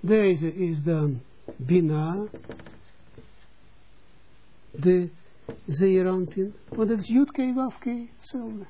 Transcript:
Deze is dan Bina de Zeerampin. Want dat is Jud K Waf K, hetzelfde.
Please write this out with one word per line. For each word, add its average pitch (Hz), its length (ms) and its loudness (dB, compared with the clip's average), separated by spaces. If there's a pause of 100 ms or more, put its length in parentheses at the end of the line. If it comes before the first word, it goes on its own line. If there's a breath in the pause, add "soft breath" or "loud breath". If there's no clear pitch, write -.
Deze 180 540 2
is 165 280 -2
dan 151 380 0 (360)
Bina 160 680 2 (2500)
de 175 400 2 (560)
Zeerampin. 185 880 0 (140)
Want 220 200 -2
dat 226 100 0
is 185 100 -8
Jud 269 220 4
K 254 240 -2
Waf 262 240 -4
K, - 60 -20
hetzelfde. 233 840 -8